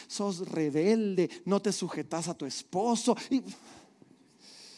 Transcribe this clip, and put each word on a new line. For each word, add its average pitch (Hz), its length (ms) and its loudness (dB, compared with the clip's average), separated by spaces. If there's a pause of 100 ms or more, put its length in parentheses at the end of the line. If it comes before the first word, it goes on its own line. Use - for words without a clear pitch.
"Sos 190 420 -4
rebelde, 175 800 2 (160)
no 196 160 2
te 202 100 0
sujetás 165 560 -4
a 175 60 -4
tu 147 120 -8
esposo". 220 680 0 (140)
Y 262 120 2 (1400)